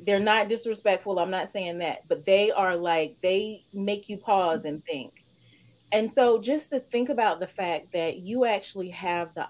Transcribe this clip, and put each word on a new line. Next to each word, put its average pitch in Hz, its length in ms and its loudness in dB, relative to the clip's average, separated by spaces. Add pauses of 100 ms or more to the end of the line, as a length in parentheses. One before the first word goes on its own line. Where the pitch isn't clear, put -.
They're 202 140 4
not 214 280 4
disrespectful, 214 720 0
I'm 175 120 0
not 185 180 -4
saying 175 300 -6
that, 165 280 -6
but 151 180 -2
they 202 260 6
are, 185 240 2
like, 170 460 0
they 202 420 -2 (100)
make 202 340 -4
you 208 100 -8
pause 180 480 2
and 151 200 -8
think. 139 380 -10 (680)
And 220 200 2
so 240 280 6
just 277 320 -2
to 269 80 -2
think 247 300 -2
about 214 300 0
the 185 80 -6
fact 175 440 -6
that 165 260 -2
you 220 280 -2
actually 196 440 -4
have 175 440 -4
the 156 160 -8